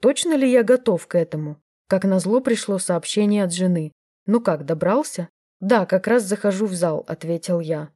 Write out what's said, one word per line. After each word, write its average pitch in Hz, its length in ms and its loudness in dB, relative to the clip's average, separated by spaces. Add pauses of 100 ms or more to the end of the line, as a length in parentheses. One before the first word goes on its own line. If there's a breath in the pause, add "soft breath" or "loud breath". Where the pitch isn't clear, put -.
Точно 285 340 2
ли 262 160 2
я 247 120 6
готов 226 440 2
к - 80 -4
этому? 156 460 -2 (260)
Как 185 160 0
назло, 190 380 2
пришло 208 380 -2
сообщение 208 640 0
от 175 100 -2
жены. 175 380 0 (340)
«Ну 226 160 2
как, 156 240 -2
добрался?» 170 640 -2 (300)
«Да, 202 260 2
как 190 220 0
раз 233 160 2
захожу 202 420 -2
в 190 80 -4
зал», 170 340 -2
ответил 170 520 -4
я. 156 360 -6